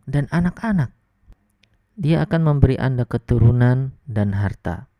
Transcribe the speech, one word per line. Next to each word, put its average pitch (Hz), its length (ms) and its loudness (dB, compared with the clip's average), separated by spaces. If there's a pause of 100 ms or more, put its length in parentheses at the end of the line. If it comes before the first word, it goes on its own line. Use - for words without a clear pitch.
dan 139 240 -2
anak-anak. 175 640 -2 (1040)
Dia 160 260 0
akan 165 220 -2
memberi 139 340 2
Anda 127 240 -2
keturunan 123 880 2 (160)
dan 104 240 -2
harta. 95 560 -6 (120)